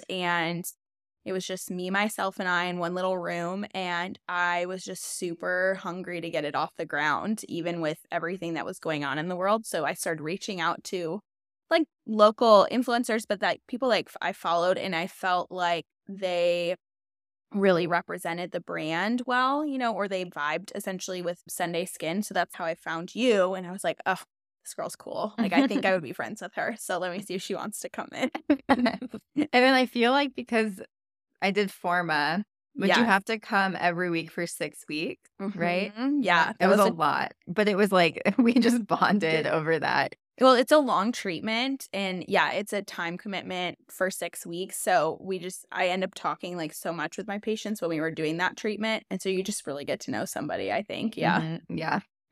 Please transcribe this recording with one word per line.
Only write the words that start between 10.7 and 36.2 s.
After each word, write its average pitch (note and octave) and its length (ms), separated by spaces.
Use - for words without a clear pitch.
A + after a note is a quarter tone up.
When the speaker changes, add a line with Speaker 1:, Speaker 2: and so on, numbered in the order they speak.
Speaker 1:
to, F3 360
like, D#4+ 140
local G#3+ 640
influencers, A#3+ 560
but, G3+ 140
like, F#3 260
people, B3+ 200
like, G3+ 200
f-, - 120
I F3 120
followed, F3 460
and F#3 180
I E3 100
felt F3+ 460
like F3 320
they F3 640
really F#3 320
represented F3 640
the F3 100
brand E3+ 680
well, C4 380
you C4+ 140
know, A#3 140
or G3 160
they F#3 160
vibed E3+ 500
essentially F#3 460
with F3 260
Sunday E3+ 380
Skin. F3 380
So G3+ 100
that's F3+ 220
how F3+ 100
I E3 100
found E3+ 400
you. G3+ 400
And F#3 120
I F3 60
was G3 120
like, E3 220
"Oh, F#3 100
this - 100
girl's - 220
cool. - 400
Like, G#3 160
I C#4 140
think C4+ 180
I F#3+ 80
Speaker 2:
<laughs> - 0
Speaker 1:
would F#3 100
be C#3+ 120
friends - 260
with F3+ 140
her. A#3 240
So - 200
let F3+ 140
me F#3+ 80
see F#3+ 140
if F#3 80
she G3+ 120
wants F3 260
to F#3 100
come - 220
in." - 180
Speaker 2:
<laughs> - 0
And D4+ 120
then C4 100
I B3+ 120
feel A#3 260
like C#4 220
because A3 460
I F#3+ 80
did G3 200
Forma, F3 720
but G3 140
you F3+ 140
Speaker 1:
Yeah. - 20
Speaker 2:
have G3 220
to A3+ 120
come G3 400
every F3 300
week E3 220
for E3+ 160
six - 420
weeks, D#3 400
right? G3 560
Speaker 1:
Mm-hmm. C4+ 280